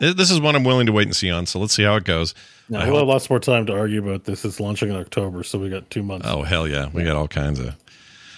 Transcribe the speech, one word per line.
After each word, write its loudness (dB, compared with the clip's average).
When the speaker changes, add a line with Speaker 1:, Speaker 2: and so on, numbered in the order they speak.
Speaker 1:
th-, 2
this 4
is 4
one 2
I'm 2
willing 4
to 4
wait 4
and -2
see 0
on, -2
so -6
let's 0
see 4
how 6
it 0
goes. 0
Speaker 2:
No, -4
Speaker 1:
I -2
Speaker 2:
we'll 2
Speaker 1:
hope 4
Speaker 2:
have 4
lots 2
more 4
time 2
to -2
argue 0
about -6
this. -6
It's -6
launching -2
in -4
October, -4
so -6
we -4
got -10
two -4
months. -8
Speaker 1:
Oh, -2
hell 0
yeah. -2
We -2
Speaker 2:
Yeah. 0
Speaker 1:
got 0
all 0
kinds -2
of, -8